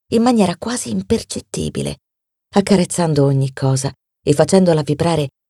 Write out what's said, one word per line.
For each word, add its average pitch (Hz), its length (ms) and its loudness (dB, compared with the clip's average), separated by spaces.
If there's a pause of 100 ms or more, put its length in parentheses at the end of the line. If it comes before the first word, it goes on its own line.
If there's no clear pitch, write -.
(120)
in 226 100 2
maniera 220 360 2
quasi 233 320 -8
impercettibile, - 1080 -6 (580)
accarezzando 180 680 2
ogni 135 300 0
cosa 135 380 -2 (300)
e 143 120 0
facendola 160 480 4
vibrare 151 480 -2 (200)